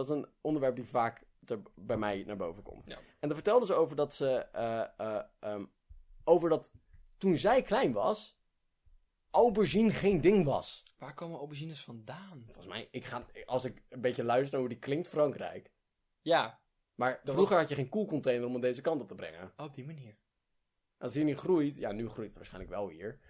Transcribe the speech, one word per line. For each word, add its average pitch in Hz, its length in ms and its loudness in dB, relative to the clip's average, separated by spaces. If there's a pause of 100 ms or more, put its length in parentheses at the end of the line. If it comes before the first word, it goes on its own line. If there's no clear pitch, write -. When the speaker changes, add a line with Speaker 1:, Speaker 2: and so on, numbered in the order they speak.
Speaker 1:
dat - 20 -6
is 151 60 0
een 143 120 -4 (140)
onderwerp 139 340 0
die 117 120 -8
vaak 117 360 0 (220)
ter-, 110 160 -4 (140)
bij 110 220 -4
mij 104 300 -2
naar 104 100 -8
boven 92 260 -6
komt. - 240 -18
Speaker 2:
Ja. - 100 -14 (220)
Speaker 1:
En 147 80 -4
daar 147 100 -2
vertelde 226 280 4
ze 185 80 0
over 147 220 4
dat 143 180 0
ze, 139 160 0 (220)
eh, 113 320 -2 (140)
eh, 107 260 -4 (160)
ehm, 104 260 -8 (580)
over 170 260 6
dat 156 220 0 (460)
toen 185 200 4
zij 240 240 4
klein 208 300 2
was, 113 440 -2 (960)
aubergine 208 600 4
geen 175 300 2
ding 185 240 6
was. 113 380 -2 (140)
Speaker 2:
Waar 139 160 -14
komen 165 260 -10
aubergines 147 440 -12
vandaan? 135 600 -16
Speaker 1:
Volgens 90 220 -20
mij, 98 240 -10
ik - 140 -8
ga, 120 200 -10 (200)
als 127 200 -2
ik - 240 -10
een 127 120 -12
beetje 123 220 0
luister 127 280 2
naar 139 80 -2
hoe 127 100 -2
die 117 100 -8
klinkt, 151 280 -4
Frankrijk. 110 640 -2 (500)
Speaker 2:
Ja. 147 380 2 (360)
Speaker 1:
Maar 123 280 0
Speaker 2:
Dat - 100 -4
Speaker 1:
vroeger 196 220 6
Speaker 2:
wa- 170 60 8
Speaker 1:
had 156 80 -2
je 143 60 -2
geen 131 140 -2
koelcontainer 135 580 0
om 123 60 -4
het 123 80 -4
deze 127 200 0
kant 160 200 0
op 110 60 -12
te - 80 -16
brengen. 90 420 -12
Speaker 2:
Oh, 147 80 -12
op 143 80 -16
die 131 120 -14
manier. 139 320 -16 (800)
Speaker 1:
Als 120 160 -8
die 147 100 0
niet 147 140 2
groeit, 147 380 2
ja, 120 160 -6
nu 110 180 -6
groeit 113 180 -10
het - 100 -20
waarschijnlijk 90 360 -14
wel 98 160 -4
hier. 82 180 -12
Speaker 2:
Ja, - 100 -12 (120)